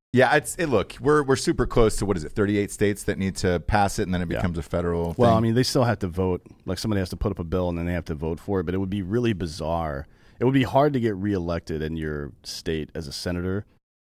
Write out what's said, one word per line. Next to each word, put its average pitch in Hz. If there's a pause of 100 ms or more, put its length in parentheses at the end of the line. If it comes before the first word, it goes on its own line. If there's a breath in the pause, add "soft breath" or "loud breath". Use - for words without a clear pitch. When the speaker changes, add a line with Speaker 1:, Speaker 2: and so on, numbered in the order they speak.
(140)
Speaker 1:
Yeah, 123
it's, -
it, 175
look, 107
we're, 147
we're 131
super -
close 110
to, 110
what 98
is 76
it, 76
thirty-eight 101
states 104
that 98
need 95
to 87
pass 101
it, 107
and 90
then 90
it 85
Speaker 2:
Yeah. 107
Speaker 1:
becomes 87
a 80
federal 85
Speaker 2:
Well, 117
Speaker 1:
thing. 113
Speaker 2:
I -
mean, 113
they 127
still 127
have 113
to 98
vote. 90 (240)
Like, 92
somebody 107
has 92
to 92
put 101
up 92
a 87
bill, 90
and 85
then 85
they 87
have 85
to 82
vote 80
for 98
it. 80
But 87
it 95
would 95
be 101
really 113
bizarre. 80 (320 soft breath)
It 117
would 131
be 135
hard 135
to 131
get 113
reelected 87
in 78
your 76 (120)
state -
as 78
a 69
senator 90 (360)